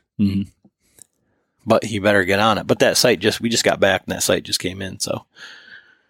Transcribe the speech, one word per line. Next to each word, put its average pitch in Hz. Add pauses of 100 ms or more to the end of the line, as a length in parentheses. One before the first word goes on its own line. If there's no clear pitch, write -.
(200)
Mm-hmm. 98 (1200)
But 110
he 110
better 98
get 98
on 107
it. 87
But -
that 117
site 113
just, 104
we 113
just 113
got -
back 95
and 95
that 101
site -
just -
came 92
in. 95
So - (840)